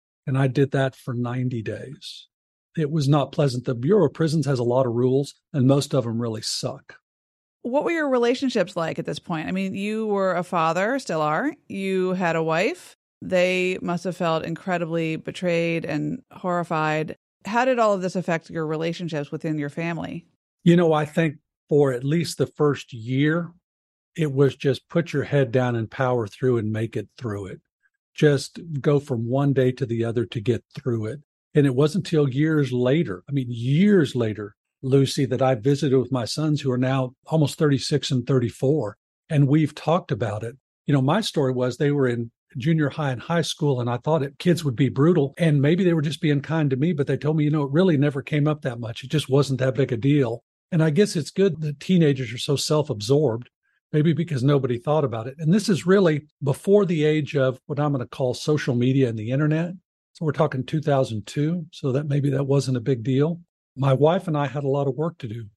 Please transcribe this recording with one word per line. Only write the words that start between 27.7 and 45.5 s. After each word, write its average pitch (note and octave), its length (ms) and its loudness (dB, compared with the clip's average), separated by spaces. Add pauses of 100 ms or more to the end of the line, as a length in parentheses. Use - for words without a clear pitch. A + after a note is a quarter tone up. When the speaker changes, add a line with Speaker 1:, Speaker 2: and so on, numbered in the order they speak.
Speaker 1:
Just D3 440 2 (220)
go D3 180 2
from A#2+ 280 -4
one C#3 260 2
day B2+ 200 2
to - 120 -8
the A2+ 200 -2
other A#2 200 -2
to A#2+ 160 -8
get A2 220 -2 (100)
through A2+ 320 -4
it. A2+ 140 -10 (340)
And D3 120 4
it C3+ 100 2
wasn't D3+ 320 0
until D3 220 2
years C#3+ 420 0
later, B2 580 0
I - 20 -8
mean, C3+ 180 -2
years C#3+ 640 4
later, G#2+ 400 -4 (260)
Lucy, C3+ 440 2
that A#2 160 -2
I C3 140 2
visited C3+ 420 2
with B2 140 0
my B2 140 -2
sons, D3+ 360 -2
who C3+ 100 -2
are B2 80 0
now C3 340 0 (140)
almost D3+ 300 0
thirty-six C#3+ 520 0
and B2 160 -2
thirty-four. C3 720 0 (320)
And C#3+ 180 4
we've D3 280 2
talked E3+ 360 0
about G#2+ 320 -4
it. A#2 120 -10 (320)
You C#3 60 2
know, C#3 80 4
my D#3 200 2
story C#3+ 300 0
was B2+ 260 -2
they C#3+ 140 2
were C#3+ 160 2
in A#2 240 -2 (240)
junior D3+ 340 2
high C#3+ 220 -4
and A#2+ 100 -6
high E3+ 200 0
school, C#3+ 400 -2
and A#2+ 80 -2
I A#2+ 80 -2
thought D3+ 260 0
it, C#3+ 160 -10
kids E3+ 240 2
would C3+ 120 -2
be C3 140 2
brutal, C#3+ 480 2
and D3+ 240 4